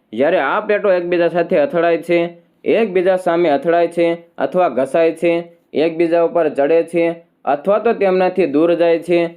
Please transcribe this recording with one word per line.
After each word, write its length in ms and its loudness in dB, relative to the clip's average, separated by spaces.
જ્યારે 260 0
આ 200 -2
પ્લેટો 320 0
એકબીજા 360 0
સાથે 320 0
અથડાય 380 0
છે, 400 -2
એકબીજા 500 2
સામે 340 0
અથડાય 380 2
છે 300 -2
અથવા 320 0
ઘસાય 420 0
છે, 400 -2
એકબીજા 500 0
ઉપર 260 0
ચડે 340 0
છે 320 -2
અથવા 340 0
તો 140 0
તેમનાથી 520 0
દૂર 300 2
જાય 240 2
છે, 380 0